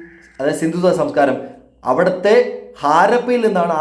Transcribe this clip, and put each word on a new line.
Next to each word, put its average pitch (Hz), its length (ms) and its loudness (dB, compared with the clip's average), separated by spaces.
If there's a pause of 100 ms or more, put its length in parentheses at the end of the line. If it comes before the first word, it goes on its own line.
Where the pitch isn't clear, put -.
(380)
അതായത് 143 240 -2
സിന്ധു 170 220 -2
നദി 175 180 2
സംസ്കാരം. 139 340 0 (540)
അവിടുത്തെ 180 440 2 (480)
ഹാരപ്പയിൽ 226 640 2
നിന്നാണ് 175 340 0